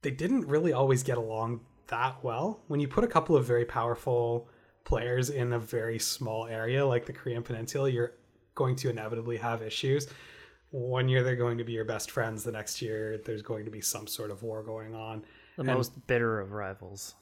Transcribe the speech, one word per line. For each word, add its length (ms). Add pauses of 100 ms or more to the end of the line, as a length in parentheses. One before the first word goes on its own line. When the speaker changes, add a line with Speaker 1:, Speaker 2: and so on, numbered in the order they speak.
Speaker 1:
they 80
didn't 360
really 260
always 300
get 140
along 440 (280)
that 340
well. 460
When 100
you 100
put 160
a 40
couple 280
of 100
very 180
powerful 840 (360)
players 460
in 240
a 40
very 400
small 480
area 380
like 220
the 60
Korean 300
Peninsula, 460
you're 240 (420)
going 220
to 140
inevitably 480
have 240
issues. 460 (640)
One 380
year 140
they're 140
going 220
to 60
be 80
your 120
best 260
friends, 340
the 80
next 300
year 420
there's 180
going 220
to 60
be 100
some 260
sort 240
of 120
war 200
going 320
on. 300 (320)
Speaker 2:
The 60
Speaker 1:
And 100
Speaker 2:
most 340
bitter 340
of 120
rivals. 680